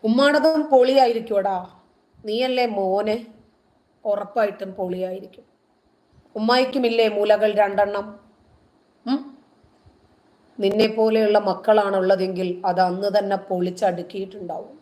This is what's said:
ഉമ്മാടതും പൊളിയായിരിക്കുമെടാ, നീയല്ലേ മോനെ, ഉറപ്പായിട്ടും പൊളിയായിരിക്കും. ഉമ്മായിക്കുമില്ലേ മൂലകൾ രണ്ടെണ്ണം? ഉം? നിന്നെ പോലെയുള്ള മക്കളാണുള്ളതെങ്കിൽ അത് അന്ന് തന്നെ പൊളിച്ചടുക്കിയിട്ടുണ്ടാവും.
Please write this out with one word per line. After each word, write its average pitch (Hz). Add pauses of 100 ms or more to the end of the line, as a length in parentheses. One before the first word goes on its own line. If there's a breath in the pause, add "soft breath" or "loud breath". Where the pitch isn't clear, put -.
ഉമ്മാടതും 294 (100)
പൊളിയായിരിക്കുമെടാ, 233 (680)
നീയല്ലേ 247
മോനെ, 208 (880)
ഉറപ്പായിട്ടും 202
പൊളിയായിരിക്കും. 185 (920)
ഉമ്മായിക്കുമില്ലേ 240
മൂലകൾ 208
രണ്ടെണ്ണം? 202 (1000)
ഉം? 277 (1400)
നിന്നെ 208
പോലെയുള്ള 220
മക്കളാണുള്ളതെങ്കിൽ 190
അത് 180
അന്ന് 185
തന്നെ 196
പൊളിച്ചടുക്കിയിട്ടുണ്ടാവും. 185